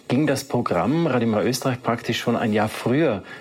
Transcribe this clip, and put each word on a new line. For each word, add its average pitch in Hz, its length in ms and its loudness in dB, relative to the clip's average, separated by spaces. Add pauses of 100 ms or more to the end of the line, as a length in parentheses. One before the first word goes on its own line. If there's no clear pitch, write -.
ging 143 220 2
das 135 160 -2
Programm 123 640 0
Radio 123 200 2
Maria 107 220 2
Österreich 127 320 -2
praktisch 117 380 -2
schon 117 160 0
ein 110 160 0
Jahr 107 160 2
früher 117 560 0 (160)